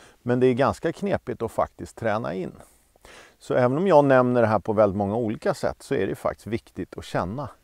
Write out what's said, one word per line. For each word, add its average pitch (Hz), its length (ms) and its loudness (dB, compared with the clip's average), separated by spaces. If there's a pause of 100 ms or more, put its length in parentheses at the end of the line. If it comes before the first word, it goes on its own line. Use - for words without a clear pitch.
(220)
men 123 180 0
det 127 80 6
är 127 60 4
ganska 127 400 0
knepigt 170 480 -6
att 113 100 -6
faktiskt - 440 -6
träna 113 380 -4
in. 185 180 -8 (880)
Så - 140 -8
även 127 240 2
om 190 100 0
jag 147 180 6
nämner 123 360 4
det 110 60 4
här 107 120 2
på 107 140 -4
väldigt 104 240 4
många 101 180 -2
olika 123 380 -4
sätt - 260 -6
så - 160 -4
är 101 120 0
det - 80 -6
faktiskt - 320 -8
viktigt - 500 -10
att - 80 -12
känna. 113 440 -6 (140)